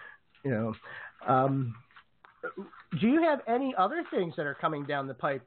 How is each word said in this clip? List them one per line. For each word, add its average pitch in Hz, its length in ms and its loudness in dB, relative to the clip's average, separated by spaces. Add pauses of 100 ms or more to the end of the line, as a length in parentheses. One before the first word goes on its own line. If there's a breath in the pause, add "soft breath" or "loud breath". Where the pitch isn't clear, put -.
(440 loud breath)
You 139 80 0
know, 110 240 0 (500 loud breath)
um, 131 480 4 (1300)
do 208 60 4
you 311 160 6
have 294 240 4
any 254 320 0
other 262 320 2
things 185 260 -2
that 156 80 -2
are 143 80 -4
coming 151 320 -2
down 139 220 -4
the 135 80 -8
pipe 135 320 -4